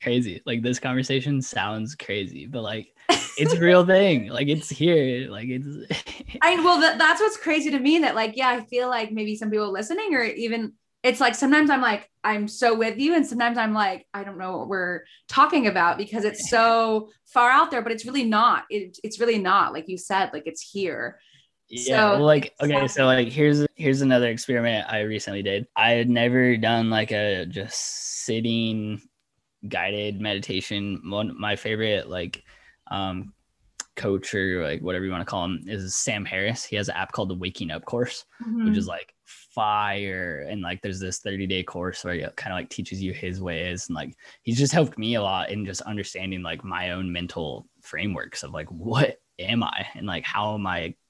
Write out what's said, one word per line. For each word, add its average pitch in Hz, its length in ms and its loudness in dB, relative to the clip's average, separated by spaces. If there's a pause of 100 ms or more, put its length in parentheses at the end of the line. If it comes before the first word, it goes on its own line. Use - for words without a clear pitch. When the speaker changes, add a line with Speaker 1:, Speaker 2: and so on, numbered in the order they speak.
Speaker 1:
crazy. 120 420 0
Like, 117 180 -2
this 123 160 0
conversation 131 640 0
sounds 110 520 -4
crazy, 98 520 -8
but, 123 160 -8
like, 107 380 -10
Speaker 2:
<laughs> - 80 -4 (300)
Speaker 1:
it's 156 140 2
a 170 80 2
real 175 260 10
thing. 180 420 6
Like, 123 200 -2
it's 151 200 -2
here. 143 640 2
Like, 107 180 -8
it's 127 180 -6 (680)
<laughs> - 60 -10
Speaker 2:
I, 349 140 6
well, 339 240 6
that, 311 180 4
that's 330 220 4
what's 427 160 2
crazy 302 340 0
to 285 80 2
me 294 220 4
that, 269 140 2
like, 220 220 -2
yeah, 262 120 2
I 247 180 0
feel 247 220 -2
like 226 240 -2
maybe 214 240 -4
some 214 140 -4
people 208 220 0
listening 339 420 -2
or 254 80 2
even, 226 520 -4 (280)
it's 247 180 2
like, 240 140 4
sometimes 294 340 4
I'm 262 140 2
like, 214 280 0 (120)
I'm 208 260 0
so 233 260 2
with 220 240 0
you. 294 160 2
And 311 120 4
sometimes 233 320 0
I'm 220 160 0
like, 202 400 0
I 202 100 -8
don't 196 140 -12
know 185 180 -6
what - 120 -6
we're 180 340 -4 (260)
talking 294 380 4
about 175 320 2
because 208 260 -4
it's 214 240 -4
so 226 720 4
Speaker 1:
<laughs> - 80 -20
Speaker 2:
far 240 240 4
out 311 200 6
there, 254 120 -2
but 226 100 -2
it's 226 140 -8
really 262 180 0
not. 220 460 4
It, 190 340 -6
it's 214 160 -8
really 226 180 4
not, 190 340 4
like 160 160 -8
you 180 100 -8
said, 190 340 0
like, 151 140 -10
it's 160 160 -10
here. 139 580 -6 (480)
Speaker 1:
Yeah, 131 440 2
Speaker 2:
So - 40 6
Speaker 1:
well, 147 100 4
like, 151 200 6
Speaker 2:
it's - 160 -12
Speaker 1:
okay, 147 180 4
Speaker 2:
not 135 100 0
Speaker 1:
so, 135 140 2
like, 131 240 6
here's, 147 460 4
here's 139 260 2
another 127 280 6
experiment 117 600 0
I 110 120 -2
recently 107 420 -4
did. 101 240 0 (100)
I 110 160 6
had 117 160 4
never 123 480 6
done, 113 320 2
like, 110 220 0
a 104 360 0
just - 800 -8
sitting 113 760 -2 (680)
guided 101 540 -4
meditation. 101 840 -4
One, 104 360 -4
my 104 160 -2
favorite, 107 520 -2
like, 87 360 -8 (460)
um, 95 420 -6 (640)
coach 98 380 -2
or, 95 280 0
like, 76 200 -4
whatever 90 240 -4
you 95 40 -4
wanna 87 140 -6
call 90 220 -4
him 90 200 -6
is 95 300 -8
Sam 104 300 -4
Harris. 101 380 -4
He - 120 -6
has 104 140 -4
an - 60 -8
app 92 160 -6
called 98 180 -4
the 92 40 -6
Waking 90 360 -8
Up 78 160 -10
Course, - 380 -4 (140)
which 226 380 0
is, 214 80 0
Speaker 2:
Mm-hmm. - 60 -6
Speaker 1:
like, 87 240 -12 (100)
fire. 101 1200 -4
And, 104 120 -8
like, 92 220 -8
there's 95 180 -6
this 92 200 -6
thirty-day 95 420 -2
course 87 420 -8
where 87 100 -4
he 82 60 -4
kinda, - 340 -8
like, 87 140 -8
teaches 95 340 -8
you 92 120 -4
his 92 260 -8
ways. 90 480 -6
And, 85 80 -8
like, 73 180 -10 (280)
he's 117 160 -2
just 139 160 2
helped 156 240 2
me 113 160 -2
a 110 80 0
lot 95 280 -2
in 104 140 -6
just 95 160 -8
understanding, 95 600 -8
like, 82 200 -8
my 90 280 -6
own 90 200 -4
mental 85 560 -6 (140)
frameworks 82 600 -8
of, 69 100 -14
like, 78 180 -10
what 113 520 -2 (160)
am 107 240 -2
I? 98 320 -6
And, - 120 -10
like, 87 180 -6
how 104 300 -2
am 101 120 -6
I 87 280 -4 (160)